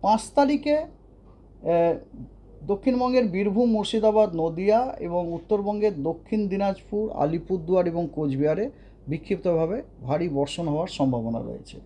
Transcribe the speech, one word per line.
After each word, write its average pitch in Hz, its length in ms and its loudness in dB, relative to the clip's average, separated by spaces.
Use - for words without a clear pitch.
পাঁচ 214 340 2
তারিখে, 294 440 4
আহ, 330 80 -4
দক্ষিণবঙ্গের 247 640 2
বীরভূম, 208 420 2
মুর্শিদাবাদ, 214 640 4
নদিয়া 185 640 0
এবং 175 320 -2
উত্তরবঙ্গের 202 720 -2
দক্ষিণ 190 460 -2
দিনাজপুর, 196 640 -2
আলিপুরদুয়ার 165 760 0
এবং 170 260 -2
কোচবিহারে 156 580 0
বিক্ষিপ্তভাবে 170 760 -2
ভারী 156 260 -2
বর্ষণ 143 400 -2
হওয়ার 147 180 -2
সম্ভাবনা 117 540 -2
রয়েছে। 117 460 -12